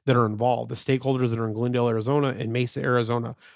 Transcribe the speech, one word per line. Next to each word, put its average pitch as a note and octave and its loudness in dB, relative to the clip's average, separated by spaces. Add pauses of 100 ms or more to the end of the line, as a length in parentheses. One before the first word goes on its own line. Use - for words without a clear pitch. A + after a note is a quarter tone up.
that C3 4
are A#2+ 6
involved, A#2 0
the B2 -8
stakeholders C3 0
that A2+ -2
are A2+ -2
in G#2+ -4
Glendale, A#2+ 0
Arizona, C3 0
and A2 -4
Mesa, B2 -2
Arizona, A#2+ 0 (200)